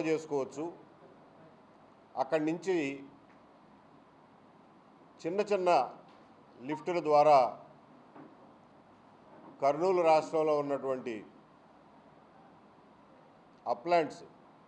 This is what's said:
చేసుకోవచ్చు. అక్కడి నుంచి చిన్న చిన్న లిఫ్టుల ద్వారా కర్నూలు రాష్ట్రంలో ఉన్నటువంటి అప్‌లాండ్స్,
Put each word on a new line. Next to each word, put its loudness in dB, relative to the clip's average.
చేసుకోవచ్చు. -4
అక్కడి -2
నుంచి -2
చిన్న -4
చిన్న 0
లిఫ్టుల -6
ద్వారా 6
కర్నూలు 2
రాష్ట్రంలో 4
ఉన్నటువంటి -4
అప్‌లాండ్స్, 0